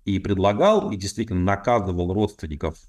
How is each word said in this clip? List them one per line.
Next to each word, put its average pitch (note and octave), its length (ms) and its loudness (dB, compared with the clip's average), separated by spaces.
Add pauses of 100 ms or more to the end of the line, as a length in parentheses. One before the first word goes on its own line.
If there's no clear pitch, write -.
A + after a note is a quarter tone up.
и G2 120 0
предлагал, G#2 720 2
и G#2+ 60 -4
действительно G2+ 440 -4
наказывал F#2+ 720 0
родственников, E2 640 -4 (120)